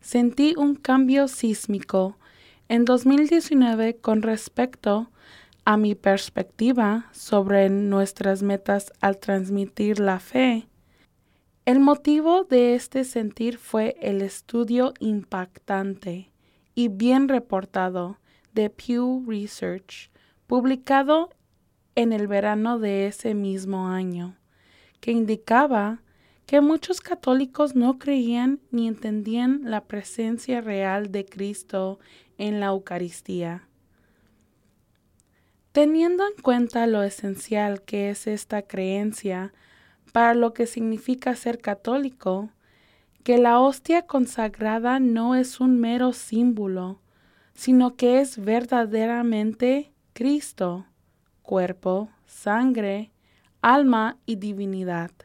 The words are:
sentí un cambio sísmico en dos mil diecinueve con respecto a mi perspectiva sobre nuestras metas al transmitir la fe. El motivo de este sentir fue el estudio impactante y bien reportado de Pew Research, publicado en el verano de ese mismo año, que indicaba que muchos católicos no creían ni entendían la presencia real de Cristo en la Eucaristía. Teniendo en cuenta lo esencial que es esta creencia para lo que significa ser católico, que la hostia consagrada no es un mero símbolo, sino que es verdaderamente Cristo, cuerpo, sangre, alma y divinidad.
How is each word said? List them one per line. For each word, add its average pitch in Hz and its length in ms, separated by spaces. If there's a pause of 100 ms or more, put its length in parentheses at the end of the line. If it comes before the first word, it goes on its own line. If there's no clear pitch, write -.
sentí 247 560
un 285 160
cambio 269 540
sísmico 202 880 (500)
en 233 180
dos 247 200
mil 285 220
diecinueve 240 720
con 220 260
respecto 226 880 (520)
a 214 140
mi 214 160
perspectiva 214 1160
sobre 196 580
nuestras 196 720
metas 202 580
al 196 200
transmitir 202 800
la 190 180
fe. 247 500 (1000)
El 254 140
motivo 302 680
de 247 280
este 254 300
sentir 233 560
fue 220 420
el 196 220
estudio 240 760
impactante 196 1300 (420)
y 240 140
bien 247 420
reportado 190 880 (380)
de 214 160
Pew 254 560
Research, 202 840 (380)
publicado 269 840 (680)
en 233 140
el 208 160
verano 214 500
de 202 300
ese 214 260
mismo 190 540
año, 185 480 (640)
que 233 140
indicaba 226 880 (440)
que 285 140
muchos 311 400
católicos 269 760
no 254 260
creían 262 600 (100)
ni 233 200
entendían 220 760
la 214 220
presencia 226 760
real 196 540
de 196 120
Cristo 196 720 (380)
en 208 220
la 202 60
Eucaristía. 180 1040 (2000)
Teniendo 330 560
en 415 140
cuenta 240 440
lo 214 160
esencial 202 840
que 202 260
es 202 180
esta 208 360
creencia 196 880 (580)
para 233 220
lo 233 200
que 233 140
significa 233 720
ser 233 240
católico, 214 880 (760)
que 240 140
la 240 240
hostia 330 440
consagrada 226 920
no 240 340
es 254 280
un 254 180
mero 247 320
símbolo, 208 880 (540)
sino 254 420
que 247 240
es 269 180
verdaderamente 226 1600 (180)
Cristo, 220 760 (540)
cuerpo, 185 680 (160)
sangre, 214 840 (500)
alma 240 640
y 226 120
divinidad. 190 720 (140)